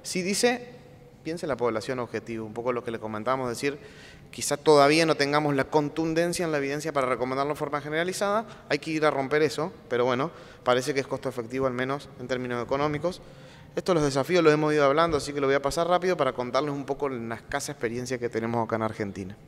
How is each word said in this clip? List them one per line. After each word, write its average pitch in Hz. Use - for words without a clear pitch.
Si -
dice, 240
piense 170
en -
la 127
población 117
objetivo, 113
un 107
poco 120
lo 120
que 117
le 110
comentábamos, 110
decir, 139
quizá 143
todavía 151
no 151
tengamos 147
la 135
contundencia 160
en 160
la 151
evidencia 147
para 135
recomendarlo 131
en 143
forma 147
generalizada, 185
hay 147
que 160
ir 156
a 151
romper 139
eso, 156
pero 120
bueno, 127
parece 127
que 135
es 131
costo 135
efectivo, 123
al 127
menos 131
en 123
términos 123
económicos. 147
Estos 175
los 151
desafíos 143
los 151
hemos 151
ido 151
hablando, 151
así 135
que 143
lo 139
voy 135
a 139
pasar 151
rápido 180
para 131
contarles 127
un 139
poco 139
la 117
escasa 139
experiencia 123
que 120
tenemos 117
acá 113
en 110
Argentina. 101